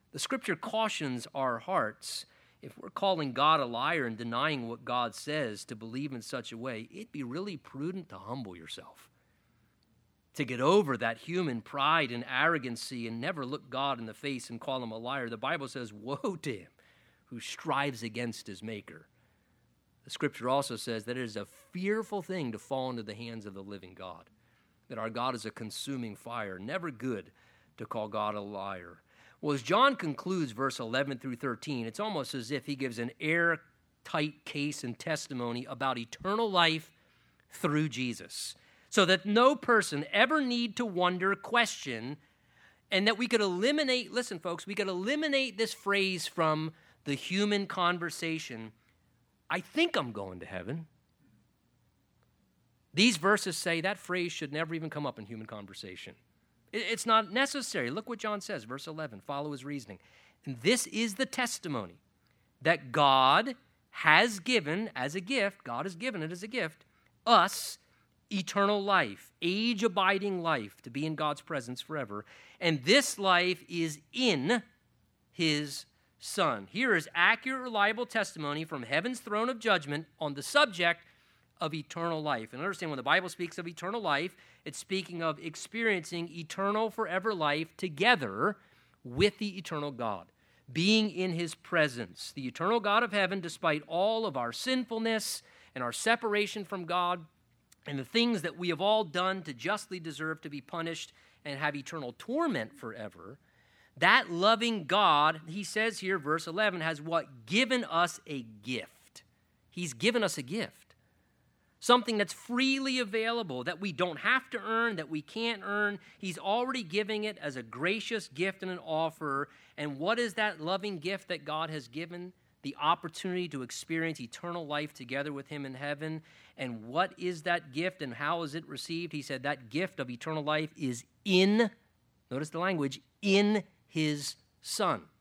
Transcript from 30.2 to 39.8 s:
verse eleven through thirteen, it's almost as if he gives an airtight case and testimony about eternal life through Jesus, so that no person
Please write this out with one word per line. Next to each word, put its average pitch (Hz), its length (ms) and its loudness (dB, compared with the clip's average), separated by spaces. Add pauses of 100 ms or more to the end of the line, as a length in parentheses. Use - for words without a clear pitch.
verse 127 300 -2
eleven 131 360 0
through 123 200 -8
thirteen, 123 480 -4
it's 113 140 -8
almost 196 340 -4
as 123 180 -6
if 139 140 -4
he 143 100 -4
gives 127 240 -4
an 120 120 -4 (100)
airtight 160 1200 0
case 143 400 -4
and 120 160 -6
testimony 120 640 -4
about 127 340 -2
eternal 202 540 -2
life 165 400 4 (580)
through 151 380 2
Jesus, 120 680 -6 (340)
so 196 160 6
that 185 200 4
no 240 300 6
person 180 560 2